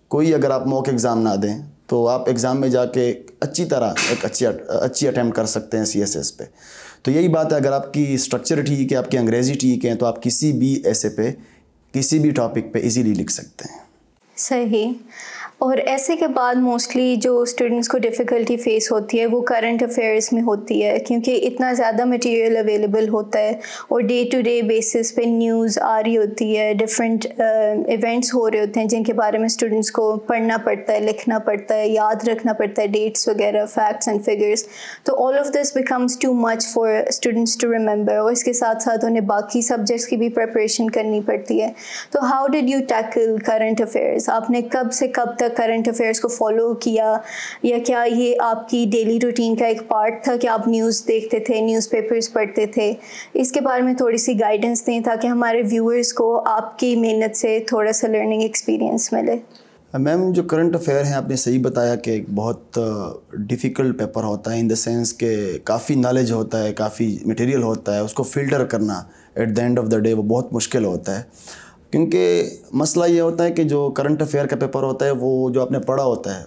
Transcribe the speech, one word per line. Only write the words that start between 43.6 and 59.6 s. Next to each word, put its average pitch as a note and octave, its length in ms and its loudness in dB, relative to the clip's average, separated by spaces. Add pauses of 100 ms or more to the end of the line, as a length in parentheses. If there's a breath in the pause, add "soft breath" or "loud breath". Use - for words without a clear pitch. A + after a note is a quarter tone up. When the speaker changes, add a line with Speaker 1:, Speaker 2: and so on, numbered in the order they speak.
Speaker 2:
affairs? - 420 0
आपने A#3 320 0
कब A#3+ 280 -2
से C4+ 180 0
कब A#3+ 320 -2
तक A#3+ 100 0
करंट A3+ 400 0
अफेयर्स A3+ 300 0
को A#3+ 80 0
फॉलो A3+ 460 0
किया, A3 500 0 (420 loud breath)
या A#3+ 140 2
क्या A#3+ 240 0
ये A#3+ 320 2
आपकी A#3 500 0
डेली A3+ 320 2
रूटीन A#3 380 0
का A#3 120 2
एक A3 140 0
पार्ट A3+ 460 0
था A#3+ 100 2
कि B3 100 0
आप A3+ 200 0
न्यूज़ A3+ 400 0
देखते A3 320 0
थे, A3 220 0
न्यूज़पेपर्स A3+ 680 0
पढ़ते G#3+ 500 -2
थे? A3 200 0 (380 loud breath)
इसके C4 260 0
बारे B3+ 200 0
में B3+ 140 2
थोड़ी A#3+ 220 2
सी A#3 180 0
गाइडेंस G#3+ 500 0
दें, A#3 180 0
ताकि A3+ 240 0
हमारे A#3+ 340 2
व्यूअर्स A#3 500 0
को A#3 240 2
आपकी A3+ 600 0
मेहनत A3 400 0
से A3 360 0
थोड़ा G#3+ 200 2
सा A3+ 160 0
लर्निंग A3 360 0
एक्सपीरियंस A3 720 -2
मिले। A#3 260 0 (600 loud breath)